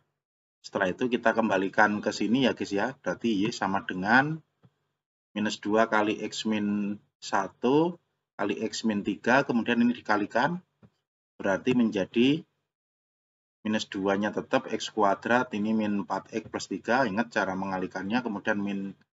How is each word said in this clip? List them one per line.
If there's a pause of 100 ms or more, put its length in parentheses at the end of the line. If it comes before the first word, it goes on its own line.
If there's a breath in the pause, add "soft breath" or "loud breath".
(600)
Setelah
itu
kita
kembalikan
ke
sini
ya
guys
ya.
Berarti
Y
sama
dengan (960)
minus
dua
kali
X
min (160)
satu (400)
kali
X
min
tiga,
kemudian
ini
dikalikan. (800)
Berarti
menjadi (1200)
minus
dua-nya
tetap
X
kuadrat,
ini
min
empat
X
plus
tiga.
Ingat
cara
mengalikannya,
kemudian
min, (200)